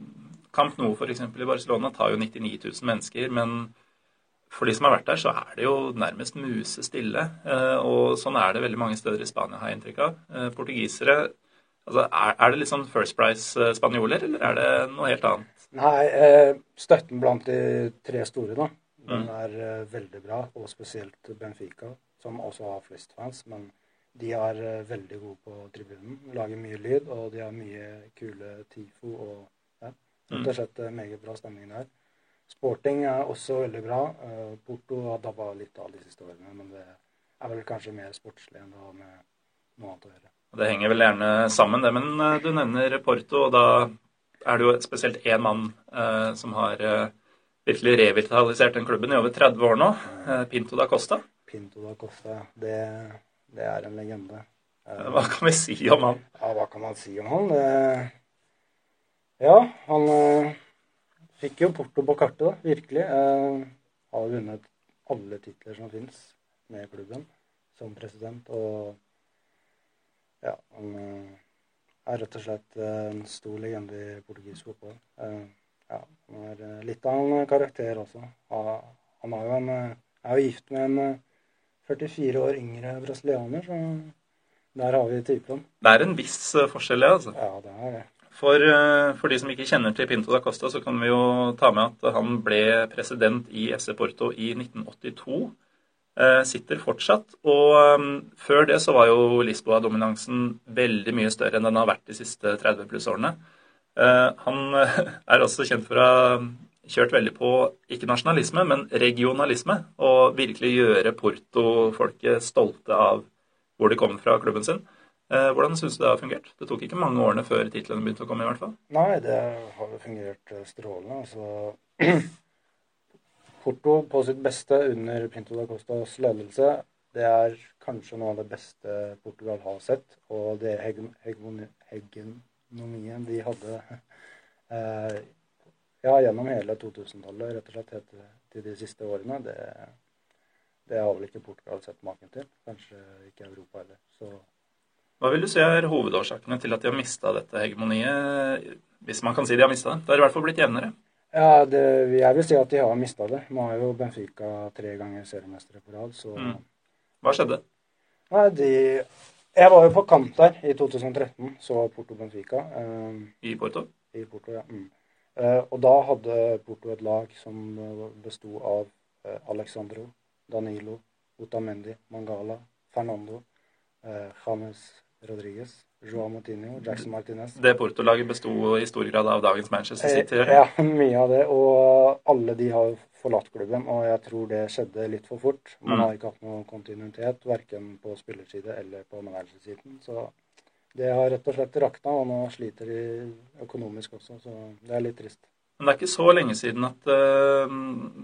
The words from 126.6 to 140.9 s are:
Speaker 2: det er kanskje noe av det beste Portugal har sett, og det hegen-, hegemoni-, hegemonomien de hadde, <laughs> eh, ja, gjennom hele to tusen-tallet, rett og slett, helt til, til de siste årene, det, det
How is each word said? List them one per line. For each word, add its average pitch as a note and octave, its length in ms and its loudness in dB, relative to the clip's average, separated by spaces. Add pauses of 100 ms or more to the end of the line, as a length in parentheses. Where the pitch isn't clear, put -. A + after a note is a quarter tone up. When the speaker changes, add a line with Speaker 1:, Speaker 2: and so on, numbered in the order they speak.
Speaker 2:
det A#2+ 120 -2
er A2+ 280 2 (280)
kanskje A2+ 340 -12
noe A2+ 160 -6
av G#2 80 -10
det G#2 80 -10
beste G#2 460 -14 (280)
Portugal A2 380 -10
har G2 180 -12
sett, - 380 -6 (120)
og G#2+ 320 -8
det A2 180 -6
hegen-, G#2+ 340 -12 (120)
hegemoni-, G#2+ 420 -16 (240)
hegemonomien A#2 1400 -18
de A2+ 160 -6
hadde, A2+ 360 -10 (460)
<laughs> - 500 -20
eh, A2 420 -8 (880)
ja, C3+ 200 6
gjennom A#2+ 240 0
hele A2 320 -4
to A2 160 -14
tusen-tallet, G2+ 640 -14
rett G#2+ 120 -16
og - 60 -20
slett, A2+ 180 -16
helt G#2 160 -16
til, G2+ 140 -20 (300)
til A2 160 -18
de G#2 100 -14
siste A2 260 -16
årene, G#2 380 -10
det, A2+ 140 -14 (1300)
det A2+ 140 -4